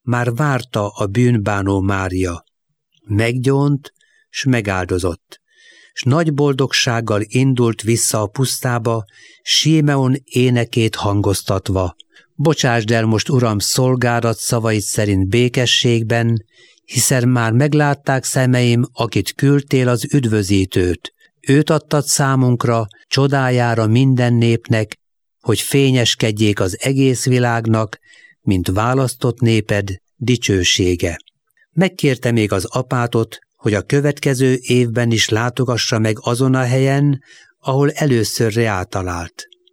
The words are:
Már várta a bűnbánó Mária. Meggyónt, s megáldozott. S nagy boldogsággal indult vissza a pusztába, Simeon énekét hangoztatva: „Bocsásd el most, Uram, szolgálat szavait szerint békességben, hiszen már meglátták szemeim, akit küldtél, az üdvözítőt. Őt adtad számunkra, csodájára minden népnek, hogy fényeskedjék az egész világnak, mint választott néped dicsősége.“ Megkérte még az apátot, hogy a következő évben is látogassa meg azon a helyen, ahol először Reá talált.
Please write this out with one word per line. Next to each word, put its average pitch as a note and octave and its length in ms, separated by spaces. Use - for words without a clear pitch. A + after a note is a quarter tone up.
Már A#2+ 320
várta A#2+ 540
a G#2 180
bűnbánó G2+ 760
Mária. F#2 640
Meggyónt, C3 880
s - 140
megáldozott. F#2+ 960
S - 100
nagy D#3 300
boldogsággal B2+ 920
indult B2 580
vissza A2+ 400
a G#2 60
pusztába, A#2 760
Simeon C#3+ 840
énekét A#2+ 720
hangoztatva: G2 1000
„Bocsásd A#2+ 560
el A2+ 140
most, A2 240
Uram, A#2+ 300
szolgálat A#2+ 800
szavait A2 440
szerint G2+ 460
békességben, A#2 1160
hiszen C3 440
már A#2 240
meglátták C#3+ 720
szemeim, B2 680
akit A2 420
küldtél, C#3 540
az A#2+ 260
üdvözítőt. G2 1000
Őt C#3+ 300
adtad D3+ 360
számunkra, B2 840
csodájára B2 800
minden B2 460
népnek, A2+ 640
hogy - 200
fényeskedjék A2+ 1000
az F#2+ 220
egész C3+ 440
világnak, A#2 760
mint F#2+ 260
választott A#2+ 720
néped G#2+ 500
dicsősége.“ F#2 1040
Megkérte D3 600
még A2 200
az F#2+ 140
apátot, A#2+ 720
hogy G#2+ 180
a G2 80
következő C#3 800
évben A#2+ 500
is A2 180
látogassa A#2+ 720
meg A2 200
azon C3 360
a C3 80
helyen, C3+ 580
ahol C#3+ 320
először A#2 600
Reá G#2+ 300
talált. F2+ 640